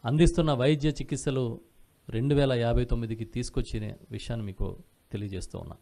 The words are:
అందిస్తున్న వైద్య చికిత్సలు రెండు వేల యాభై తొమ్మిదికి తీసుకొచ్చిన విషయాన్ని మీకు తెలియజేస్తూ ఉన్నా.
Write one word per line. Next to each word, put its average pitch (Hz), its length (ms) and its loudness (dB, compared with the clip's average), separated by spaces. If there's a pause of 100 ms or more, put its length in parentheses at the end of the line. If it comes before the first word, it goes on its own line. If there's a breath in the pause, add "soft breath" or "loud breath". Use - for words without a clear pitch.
అందిస్తున్న 156 480 4 (100)
వైద్య 151 280 4
చికిత్సలు 139 540 -2 (640)
రెండు 131 280 0
వేల 139 180 4 (100)
యాభై 120 220 4
తొమ్మిదికి 113 400 -2 (100)
తీసుకొచ్చిన 117 500 -4 (260)
విషయాన్ని 110 380 -6
మీకు 95 180 -4 (440)
తెలియజేస్తూ 95 480 -8
ఉన్నా. 82 220 -14